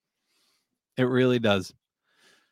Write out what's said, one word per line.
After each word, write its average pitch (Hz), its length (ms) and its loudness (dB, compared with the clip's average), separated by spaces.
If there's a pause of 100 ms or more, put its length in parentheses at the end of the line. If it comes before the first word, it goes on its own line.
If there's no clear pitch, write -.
(960)
It 131 60 0
really 127 360 2
does. 101 340 -2 (800)